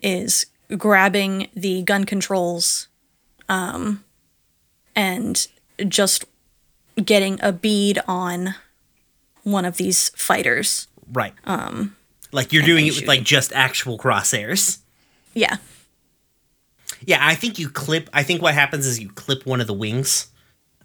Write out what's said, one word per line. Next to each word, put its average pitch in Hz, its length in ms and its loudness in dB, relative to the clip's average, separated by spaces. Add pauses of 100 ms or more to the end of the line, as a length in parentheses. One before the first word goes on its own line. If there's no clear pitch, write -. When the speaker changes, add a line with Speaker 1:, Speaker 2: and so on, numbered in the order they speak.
Speaker 1:
is 196 460 -2 (280)
grabbing 196 800 2
the 185 300 -2
gun 202 220 0
controls, 175 840 -2 (600)
um, 202 560 -4 (920)
and - 500 -2 (420)
just 190 380 2 (800)
getting 196 380 2
a 202 80 2
bead 202 560 2
on 180 480 -4 (880)
one 202 220 0
of 180 120 -4
these 185 380 0
fighters. - 720 0 (240)
Speaker 2:
Right. 120 220 -2 (120)
Speaker 1:
Um, 175 500 -4 (360)
Speaker 2:
Like, 131 200 -2
you're 156 120 6
Speaker 1:
and 156 40 4
Speaker 2:
doing 170 100 6
Speaker 1:
then 151 80 4
Speaker 2:
it 160 40 2
with, 143 60 0
Speaker 1:
shooting. - 120 -4
Speaker 2:
like, 127 160 2
just 135 300 2
actual 127 460 0
crosshairs. 117 800 0 (560)
Speaker 1:
Yeah. - 220 0 (1500)
Speaker 2:
Yeah, 165 140 2
I 156 160 4
think 220 240 -4
you 156 100 -4
clip, 160 440 -4
I 143 100 2
think 170 180 -2
what 160 120 4
happens 143 340 2
is 120 100 -2
you 104 120 -12
clip - 360 -6
one 127 140 0
of 113 80 -2
the 107 60 -4
wings. 110 540 -2 (580)